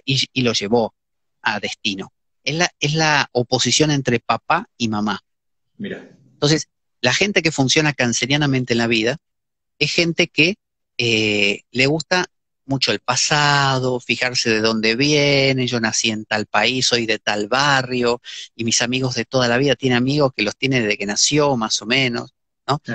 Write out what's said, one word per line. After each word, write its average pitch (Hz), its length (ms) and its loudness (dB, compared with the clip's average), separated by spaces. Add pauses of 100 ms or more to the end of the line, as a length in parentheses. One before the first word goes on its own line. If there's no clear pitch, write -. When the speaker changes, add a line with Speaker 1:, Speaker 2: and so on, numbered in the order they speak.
Speaker 1:
y, 135 280 0
y 131 100 -2
lo 117 120 0
llevó 107 400 0 (480)
a 107 180 -2
destino. - 520 -8 (300)
Es 135 140 -6
la, 175 140 0 (100)
es 147 140 -2
la 151 380 0
oposición 123 580 0
entre 127 300 0
papá 151 480 -4 (100)
y 117 100 -2
mamá. 107 320 -2 (580)
Speaker 2:
Mira. 95 200 -8 (360)
Speaker 1:
Entonces, 151 340 0 (340)
la 123 120 2
gente 196 280 0
que 160 100 0
funciona 147 400 2
cancerianamente 131 800 0
en 117 40 2
la 117 80 2
vida 117 320 0 (600)
es 151 140 0
gente 170 360 0
que, 170 280 2 (420)
eh, 107 640 0 (100)
le 127 140 2
gusta 160 400 0 (380)
mucho 135 260 -2
el 104 100 0
pasado, 135 1000 0
fijarse 120 500 -2
de 110 100 2
dónde 110 360 2
viene, 139 720 2
"Yo 120 100 -2
nací 113 320 0
en 107 140 -6
tal 107 220 -4
país, 120 400 0
soy 120 200 0
de 107 140 -2
tal 104 280 -2
barrio, 127 720 0 (360)
y 117 80 -6
mis 117 180 0
amigos 123 320 -2
de 113 100 -4
toda 127 220 0
la 120 120 2
vida", 139 180 2
tiene 127 200 0
amigos 135 380 2
que 107 80 -4
los 101 140 -2
tiene 135 240 0
desde 104 180 0
que 101 80 -6
nació, 143 500 0
más 110 260 -4
o 104 40 -12
menos, 123 460 -2 (340)
¿no? 139 180 -2
Speaker 2:
Sí. 135 100 -8